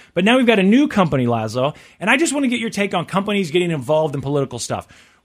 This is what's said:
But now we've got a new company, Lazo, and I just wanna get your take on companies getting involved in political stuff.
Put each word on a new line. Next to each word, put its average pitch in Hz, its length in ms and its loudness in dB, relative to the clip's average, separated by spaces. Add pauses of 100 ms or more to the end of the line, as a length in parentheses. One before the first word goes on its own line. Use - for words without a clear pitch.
(140)
But 180 100 0
now 233 140 6
we've 254 80 2
got 220 120 4
a 190 60 2
new 247 240 4
company, 147 380 0
Lazo, 117 480 -2 (260)
and 180 80 -4
I 247 80 2
just 320 160 0
wanna 277 160 -2
get 233 120 -4
your 226 100 -6
take 202 240 -4
on 170 100 -2
companies 196 480 -2
getting 175 180 0
involved 156 440 0
in 139 60 -4
political 135 380 -4
stuff. 107 300 -8 (360)